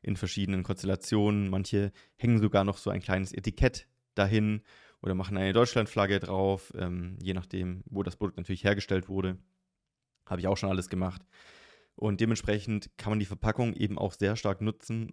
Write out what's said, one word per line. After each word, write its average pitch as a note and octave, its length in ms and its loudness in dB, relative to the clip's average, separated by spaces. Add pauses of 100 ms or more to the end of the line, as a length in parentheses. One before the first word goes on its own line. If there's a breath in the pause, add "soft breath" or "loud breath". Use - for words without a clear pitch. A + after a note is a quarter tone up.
in G#2 140 -2
verschiedenen F#2+ 460 -2
Konstellationen. G2+ 880 0
Manche G2 420 0 (260 soft breath)
hängen A#2+ 220 4
sogar G2+ 240 4
noch G2 140 0
so - 140 -4
ein F#2+ 100 -2
kleines F#2+ 320 -2
Etikett - 540 0 (260)
dahin G#2+ 480 4 (400 soft breath)
oder F#2+ 140 -2
machen F#2+ 220 -4
eine F#2+ 160 2
Deutschlandflagge G#2+ 680 4
drauf, F#2+ 580 0
ähm, F2+ 440 -6
je F#2 120 -4
nachdem, F#2 520 -6
wo G2 180 -4
das F2+ 120 -4
Produkt G2 220 -4
natürlich F2+ 260 -6
hergestellt G2 460 2
wurde. F#2 300 -2 (880)
Habe F2+ 140 -4
ich F#2 60 0
auch F#2+ 100 2
schon G2 120 -2
alles F#2 180 0
gemacht. F#2 380 -4 (680 loud breath)
Und G#2 260 0
dementsprechend G#2+ 760 -2
kann G#2 140 -4
man G#2+ 80 2
die G#2 60 0
Verpackung A2 480 0
eben G2+ 240 -2
auch G2 160 -2
sehr G#2 220 0
stark G2+ 260 -2
nutzen, A2+ 520 -6